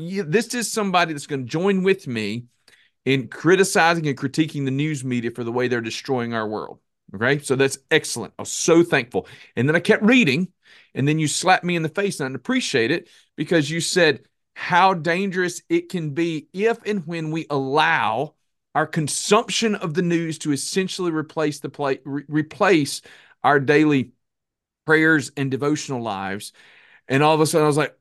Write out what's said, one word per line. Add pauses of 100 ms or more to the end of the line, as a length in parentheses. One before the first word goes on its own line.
y-,
this
is
somebody
that's
gonna
join
with
me (600)
in
criticizing
and
critiquing
the
news
media
for
the
way
they're
destroying
our
world." (340)
Okay,
so
that's (120)
excellent.
I
was
so
thankful. (300)
And
then
I
kept
reading, (460)
and
then
you
slapped
me
in
the
face,
and
I
appreciate
it (280)
because
you
said (320)
how
dangerous
it
can
be
if
and
when
we
allow (400)
our
consumption
of
the
news
to
essentially
replace
the
pla-, (100)
re-,
replace (400)
our
daily (760)
prayers
and
devotional
lives. (560)
And
all
of
a
sudden
I
was
like,